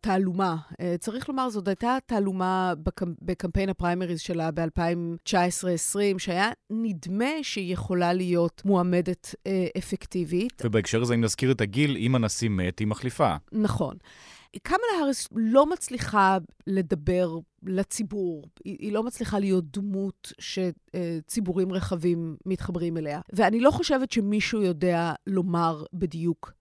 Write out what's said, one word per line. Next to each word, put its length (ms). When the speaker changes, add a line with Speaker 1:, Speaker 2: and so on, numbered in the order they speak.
Speaker 1:
תעלומה. 560
אה, 200
צריך 280
לומר, 220
זאת 180
הייתה 280
תעלומה 760
בקמ-, 400
בקמפיין 460
הפריימריז 520
שלה 300
באלפיים 760
תשע 180
עשרה 280
עשרים, 480
שהיה 320
נדמה 600
שהיא 300
יכולה 400
להיות 520
מועמדת, 680
אה, 200
אפקטיבית. 880
Speaker 2:
ובהקשר 380
הזה, 120
אם 60
נזכיר 300
את 100
הגיל, 360
אם 180
הנשיא 340
מת, 300
היא 80
מחליפה. 480
Speaker 1:
נכון. 440
קמאלה 200
האריס 340
לא 360
מצליחה 680
לדבר 720
לציבור. 840
היא, 160
היא 120
לא 100
מצליחה 360
להיות 320
דמות 680
שציבורים 1300
רחבים 640
מתחברים 500
אליה. 240
ואני 280
לא 100
חושבת 420
שמישהו 500
יודע 500
לומר 680
בדיוק 680